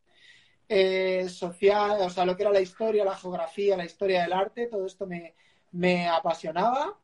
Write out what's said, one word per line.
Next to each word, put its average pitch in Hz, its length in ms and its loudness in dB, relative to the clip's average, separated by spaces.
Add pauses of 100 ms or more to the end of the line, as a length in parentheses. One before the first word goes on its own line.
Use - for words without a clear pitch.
(680)
eh, 185 600 2
social, 202 720 2
o 180 80 -2
sea, 180 140 0
lo 180 120 0
que 202 60 -4
era 208 100 2
la 196 80 4
historia, 208 440 0
la 190 120 -2
geografía, 180 600 -2
la 175 80 -4
historia 185 380 0
del 175 100 -2
arte, 214 340 -2
todo 202 200 -4
esto 190 200 -10
me, 170 280 -12 (380)
me 175 360 0
apasionaba. 175 960 0